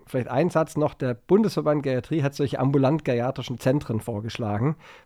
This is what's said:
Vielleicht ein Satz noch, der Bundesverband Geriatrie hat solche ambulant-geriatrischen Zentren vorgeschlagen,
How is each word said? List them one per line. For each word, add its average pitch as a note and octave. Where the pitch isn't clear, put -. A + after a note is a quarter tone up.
Vielleicht B2
ein C#3+
Satz D#3+
noch, D3
der B2+
Bundesverband D3+
Geriatrie C3+
hat C#3
solche -
ambulant-geriatrischen C3
Zentren C3
vorgeschlagen, A2+